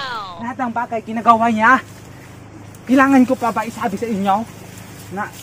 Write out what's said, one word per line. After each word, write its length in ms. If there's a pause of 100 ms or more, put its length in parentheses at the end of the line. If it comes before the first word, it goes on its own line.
(440)
lahat 160
ng 160
bagay, 240
ginagawa 480
niya. 320 (1040)
Kailangan 400
ko 160
pa 80
ba 160
isabi 320
sa 80
inyo 320 (800)
na 160 (100)